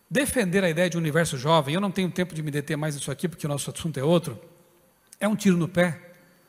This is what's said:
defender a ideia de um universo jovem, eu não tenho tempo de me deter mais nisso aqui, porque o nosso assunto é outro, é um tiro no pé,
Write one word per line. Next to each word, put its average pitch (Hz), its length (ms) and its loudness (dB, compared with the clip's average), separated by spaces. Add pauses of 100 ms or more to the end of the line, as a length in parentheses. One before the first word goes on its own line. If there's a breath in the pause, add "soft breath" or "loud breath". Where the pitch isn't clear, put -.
defender 202 540 0
a 175 60 2
ideia 170 200 2
de 170 80 -2
um - 20 0
universo 156 380 0
jovem, 147 380 2
eu 196 60 0
não 196 100 0
tenho 185 200 -2
tempo 175 240 -4
de 156 80 -6
me 151 80 -4
deter 147 260 -4
mais 151 180 -4
nisso 139 160 -8
aqui, 175 160 -4
porque - 180 -10
o 147 40 -4
nosso 143 220 -4
assunto 156 260 -6
é 131 60 -2
outro, 156 360 2 (800)
é 202 80 2
um 214 80 2
tiro 185 220 4
no 165 100 0
pé, 175 320 0 (500 soft breath)